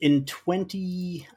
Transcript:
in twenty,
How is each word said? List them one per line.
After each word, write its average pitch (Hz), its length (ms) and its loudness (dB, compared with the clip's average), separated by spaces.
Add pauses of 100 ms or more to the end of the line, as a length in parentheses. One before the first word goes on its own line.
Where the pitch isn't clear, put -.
in 143 240 6
twenty, 180 1040 -4 (100)